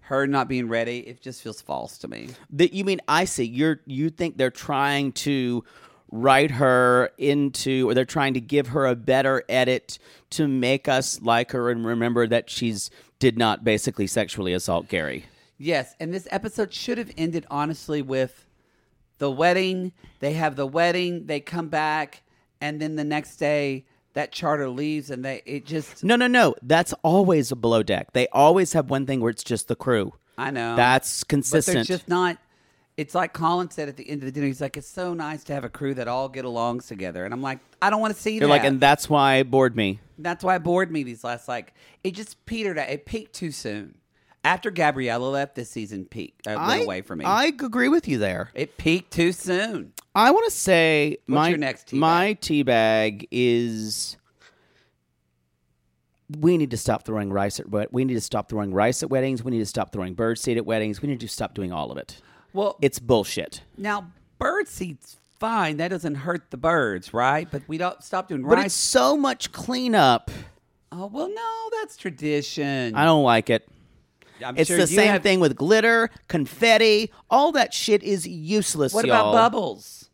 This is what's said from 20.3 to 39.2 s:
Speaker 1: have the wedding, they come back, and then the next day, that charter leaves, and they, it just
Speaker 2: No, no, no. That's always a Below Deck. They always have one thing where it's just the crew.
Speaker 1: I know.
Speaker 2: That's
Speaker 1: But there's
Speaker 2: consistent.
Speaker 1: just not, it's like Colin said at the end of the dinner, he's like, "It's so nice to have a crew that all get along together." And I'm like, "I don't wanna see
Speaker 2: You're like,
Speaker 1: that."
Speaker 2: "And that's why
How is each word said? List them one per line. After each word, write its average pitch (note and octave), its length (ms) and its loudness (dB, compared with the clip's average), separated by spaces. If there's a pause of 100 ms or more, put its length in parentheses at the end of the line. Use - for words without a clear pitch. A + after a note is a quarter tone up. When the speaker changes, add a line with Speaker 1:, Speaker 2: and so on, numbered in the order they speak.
Speaker 1:
have D#3 240 -2
the C#3 100 -2
wedding, F3 600 0
they D3 140 -4
come E3 280 -8
back, D3+ 540 -4 (400)
and D3 180 -6
then D#3 160 -4
the D3+ 80 -4
next D3+ 320 -4
day, C#3+ 480 -2 (300)
that D3 180 -6
charter D3 380 -2
leaves, D3 400 -6
and B2+ 140 -10
they, C3+ 200 -8
it C3 220 -10
just D3+ 360 -8
Speaker 2:
No, A3+ 140 4
no, B3 100 2
no. A#3+ 360 4
That's D#3+ 300 2 (120)
always E3 480 4
a A#2+ 40 -4
Below A#2 280 2
Deck. - 300 -4
They B2 140 2
always E3 440 6
have C#3+ 180 0
one C3+ 160 0
thing C3+ 140 -2
where A#2 100 2
it's - 140 -8
just - 240 -4
the A#2 80 -2
crew. A2+ 380 0 (240)
Speaker 1:
I C#3 120 -4
know. A#2+ 260 -4
Speaker 2:
That's B2 460 2
Speaker 1:
But - 60 -12
there's C#3+ 160 2
Speaker 2:
consistent. D#3+ 420 2
Speaker 1:
just F3+ 220 -4
not, F3 300 0 (580)
it's D3+ 180 -8
like F3+ 200 -2
Colin E3+ 360 0
said D3+ 200 -8
at C3+ 80 -16
the C3+ 100 -16
end C#3+ 140 -8
of C3 40 -8
the C3+ 60 -8
dinner, C#3+ 140 -2
he's C3+ 160 -4
like, C3+ 160 -6
"It's C#3+ 100 -16
so F3+ 260 -6
nice D#3 300 -8
to - 100 -10
have C#3 100 -6
a A#2+ 40 -10
crew C#3 260 -6
that B2 140 -6
all C3 200 -4
get C3 180 -10
along A#2+ 340 -2
together." F#2 440 -8
And G#2+ 100 -6
I'm B2 80 -6
like, C3 160 -6 (220)
"I F#3+ 100 4
don't G#3+ 100 0
wanna G#3+ 140 -2
see G#3+ 240 -4
Speaker 2:
You're D3 100 4
like, C#3+ 140 6
Speaker 1:
that." C3+ 60 2
Speaker 2:
"And C3+ 120 0
that's C#3+ 280 4
why C#3 280 4